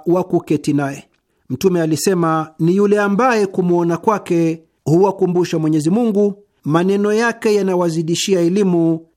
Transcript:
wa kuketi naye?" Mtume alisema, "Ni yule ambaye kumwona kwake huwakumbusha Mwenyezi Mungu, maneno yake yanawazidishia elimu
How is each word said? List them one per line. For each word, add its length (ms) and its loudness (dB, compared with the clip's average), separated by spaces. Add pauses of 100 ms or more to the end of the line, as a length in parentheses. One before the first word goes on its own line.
wa 180 0
kuketi 500 -2
naye?" 300 -4 (460)
Mtume 320 0
alisema, 760 0
"Ni 160 2
yule 240 2
ambaye 480 0
kumwona 500 0
kwake 680 -2 (220)
huwakumbusha 720 2
Mwenyezi 300 0
Mungu, 540 0 (200)
maneno 500 0
yake 420 0
yanawazidishia 840 0
elimu 600 0 (180)